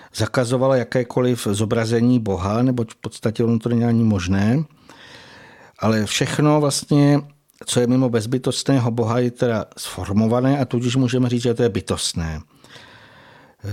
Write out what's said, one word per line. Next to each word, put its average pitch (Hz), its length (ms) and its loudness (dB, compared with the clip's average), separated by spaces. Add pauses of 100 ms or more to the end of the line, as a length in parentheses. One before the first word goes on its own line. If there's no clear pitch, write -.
(160)
zakazovala 127 600 0
jakékoliv 123 760 0
zobrazení 117 680 2
Boha, 101 420 -2
neboť 123 300 -2
v - 40 -20
podstatě - 480 -4
ono 117 160 2
to 117 100 -4
není 117 160 0
ani 117 180 2
možné. 101 600 2 (1160)
Ale 107 260 0
všechno 151 560 0
vlastně, 143 600 2 (440)
co - 140 0
je 120 80 2
mimo 127 220 2
bezbytostného 120 800 0
Boha, 117 280 0
je 123 120 0
teda 117 340 -2 (120)
sformované 113 800 0
a 131 60 0
tudíž 123 300 -2
můžeme 127 340 2
říct, 120 120 0
že 120 120 0
to 117 100 0
je 120 60 2
bytostné. 82 720 -4 (1300)